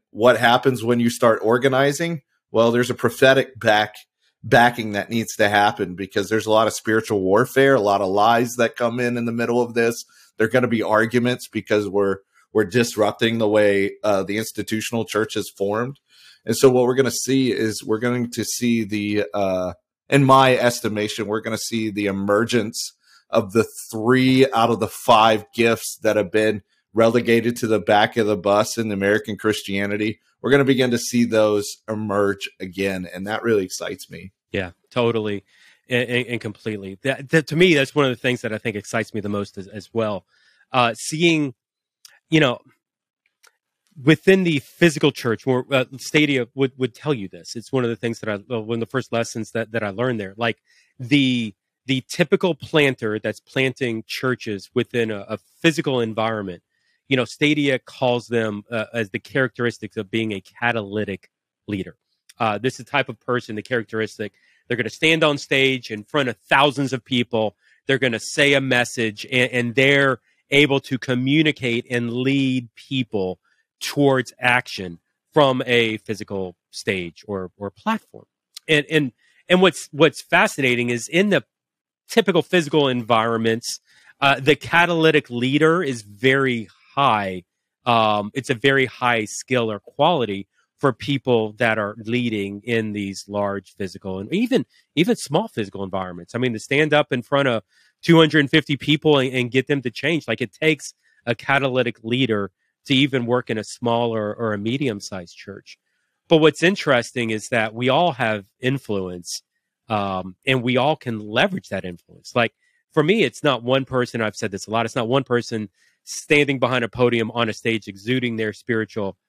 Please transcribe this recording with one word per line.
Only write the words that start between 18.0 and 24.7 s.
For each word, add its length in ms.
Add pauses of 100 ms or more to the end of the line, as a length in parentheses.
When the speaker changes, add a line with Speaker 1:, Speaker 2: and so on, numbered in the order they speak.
Speaker 1:
to 120
see 400
the, 500
uh, 400 (360)
in 160
my 320
estimation, 680
we're 160
gonna 160
see 320
the 180
emergence 840 (360)
of 240
the 120 (260)
three 600
out 180
of 100